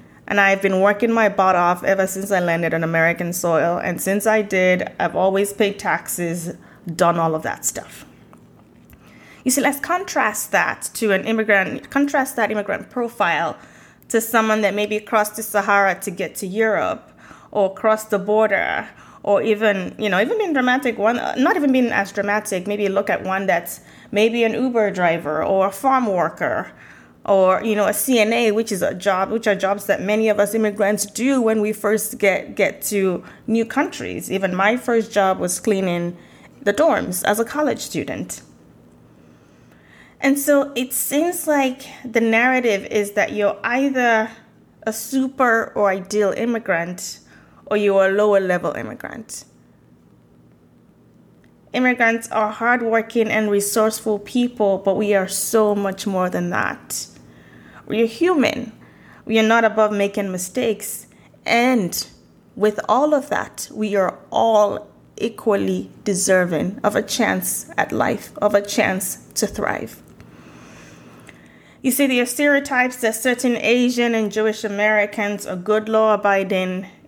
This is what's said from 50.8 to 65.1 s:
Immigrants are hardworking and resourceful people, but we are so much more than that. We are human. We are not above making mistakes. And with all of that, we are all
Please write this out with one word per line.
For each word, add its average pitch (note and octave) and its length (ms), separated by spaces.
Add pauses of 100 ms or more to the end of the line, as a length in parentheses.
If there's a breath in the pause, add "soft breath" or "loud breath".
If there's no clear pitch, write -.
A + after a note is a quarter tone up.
Immigrants A#3+ 560
are G#3+ 200
hardworking A3+ 800
and G#3+ 220
resourceful G#3+ 720
people, G#3+ 580
but G3 180
we G#3 160
are F#3+ 160
so G#3+ 460
much G3 320
more F#3 240
than F3 180
that. - 600 (760 loud breath)
We A3 180
are A3+ 40
human. D#4+ 640 (540 loud breath)
We A3 120
are A3 80
not A3+ 180
above G#3+ 280
making G3 400
mistakes. G#3 760 (360 soft breath)
And A#3 640 (480)
with G#3 320
all C#4+ 240
of C4+ 160
that, - 420
we G#3+ 260
are F#3+ 220 (140)
all G#3+ 560 (300)